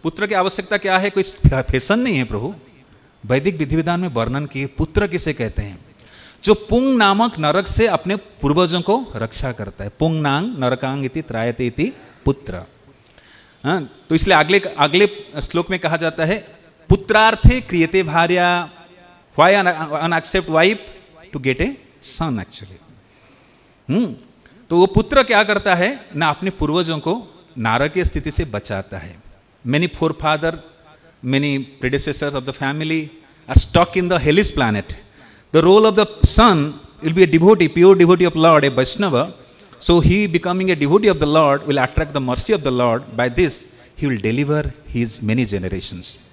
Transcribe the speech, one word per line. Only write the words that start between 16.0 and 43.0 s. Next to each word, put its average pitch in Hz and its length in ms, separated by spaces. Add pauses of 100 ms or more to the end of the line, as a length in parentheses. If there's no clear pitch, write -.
है, 190 240 (400)
"पुत्रार्थे 220 720
क्रियते 175 420
भार्या।" 175 680 (680)
Why 190 240
an, 160 280
an 156 180
accept 165 380
wife? 170 280 (600)
To 131 80
get 127 160
a 180 80 (360)
son 160 280
actually। 95 500 (1080)
हम्म, 175 260 (540)
तो 170 80
वो 185 80
पुत्र 220 360
क्या 220 220
करता 202 300
है 208 320 (100)
ना, 156 120
अपने 185 220
पूर्वजों 160 480
को 196 460 (140)
नारकीय 127 460
स्थिति 156 260
से 170 140
बचाता 104 540
है। 85 180 (520)
Many 151 200
forefather, 156 640 (760)
many 139 340 (240)
predecessors 143 480
of 131 160
the 131 100
family 156 500 (420)
are - 160
stuck 175 300
in 180 120
the 175 100
hellish 156 360
planet। 110 380 (640)
The 160 80
role 214 280
of 190 60
the - 300
son 170 440 (320)
will 160 140
be 180 140
a 165 60
devotee, 175 300 (100)
pure 185 220
devotee 175 320
of - 40
Lord, 160 280
a 135 120
Vaishnava। 143 520 (540)
So 170 240
he 196 260
becoming 180 360
a 165 180
devotee 202 280
of 156 40
the 147 180
Lord 143 220 (100)
will 139 180
attract 147 300
the 135 120
mercy - 220
of 151 160
the 127 140
Lord। 120 200 (200)